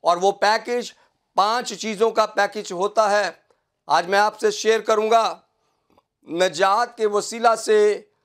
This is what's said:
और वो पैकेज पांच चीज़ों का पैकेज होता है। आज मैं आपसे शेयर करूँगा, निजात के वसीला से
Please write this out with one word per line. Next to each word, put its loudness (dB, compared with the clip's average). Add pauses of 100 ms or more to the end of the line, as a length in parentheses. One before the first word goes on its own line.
और 2
वो 2
पैकेज -2 (420)
पांच 0
चीज़ों -2
का 2
पैकेज -4
होता 0
है। -2 (480)
आज 0
मैं 2
आपसे 0
शेयर 0
करूँगा, 0 (880)
निजात 0
के -2
वसीला 0
से 0 (120)